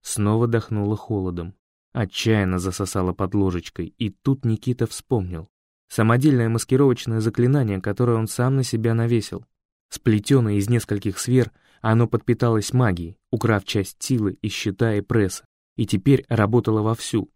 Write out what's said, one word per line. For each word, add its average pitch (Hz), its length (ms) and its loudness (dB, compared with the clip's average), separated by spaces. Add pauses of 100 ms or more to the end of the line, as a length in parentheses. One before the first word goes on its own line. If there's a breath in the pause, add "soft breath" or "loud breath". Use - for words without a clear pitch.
Снова 110 460 0
дохнуло 110 480 -2
холодом. 92 600 -6 (400)
Отчаянно 101 640 0
засосало 92 540 -2
под 95 220 -4
ложечкой, 90 640 -2
и 107 120 -4
тут 135 340 -2
Никита 117 420 -2
вспомнил. 90 640 -6 (380)
Самодельное 120 600 4
маскировочное 117 720 0
заклинание, 117 580 2
которое 117 380 0
он 110 100 -2
сам 131 300 0
на 131 60 0
себя 113 300 0
навесил. 117 520 -2 (420)
Сплетенное 110 680 2
из 101 140 0
нескольких 107 480 -2
сфер, 123 360 0 (260 soft breath)
оно 113 300 2
подпиталось 113 640 0
магией, 92 440 0 (140)
украв 110 320 0
часть - 400 -6
силы 107 380 -2
из 104 100 -6
щита 110 440 -2
и 104 40 0
пресса, 101 460 0 (320)
и 110 80 0
теперь 131 420 2
работало 110 540 2
вовсю 110 540 -2